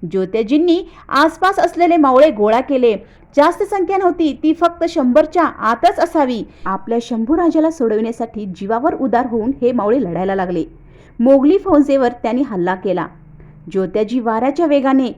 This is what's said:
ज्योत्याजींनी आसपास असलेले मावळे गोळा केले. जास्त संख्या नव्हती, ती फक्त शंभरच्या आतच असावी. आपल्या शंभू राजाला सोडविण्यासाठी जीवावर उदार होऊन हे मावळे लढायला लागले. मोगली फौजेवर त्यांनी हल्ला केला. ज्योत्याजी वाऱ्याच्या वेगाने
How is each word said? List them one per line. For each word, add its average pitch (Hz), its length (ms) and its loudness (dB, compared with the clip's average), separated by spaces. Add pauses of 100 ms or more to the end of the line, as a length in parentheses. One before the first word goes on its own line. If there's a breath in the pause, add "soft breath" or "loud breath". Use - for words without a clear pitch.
(120)
ज्योत्याजींनी 226 760 0 (200 loud breath)
आसपास 320 500 0
असलेले 339 380 2
मावळे 277 340 6
गोळा 214 280 2
केले. 254 360 0 (420 loud breath)
जास्त 339 260 2
संख्या 392 340 -2
नव्हती, 349 460 0
ती 311 100 2
फक्त 339 360 -2
शंभरच्या 311 540 2
आतच 240 560 -2
असावी. 269 440 -2 (220 loud breath)
आपल्या 190 360 -4
शंभू 233 360 -2
राजाला 320 340 0
सोडविण्यासाठी 226 760 -4
जीवावर 220 500 -4
उदार 247 300 -2
होऊन 226 260 -4 (100)
हे 247 100 2
मावळे 233 300 0
लढायला 185 340 -4
लागले. 180 280 -4 (560 soft breath)
मोगली 277 380 4
फौजेवर 285 540 2 (120)
त्यांनी 240 180 -2
हल्ला 185 340 -4
केला. 175 320 -4 (640 loud breath)
ज्योत्याजी 208 480 -2
वाऱ्याच्या 247 460 -2
वेगाने 269 520 2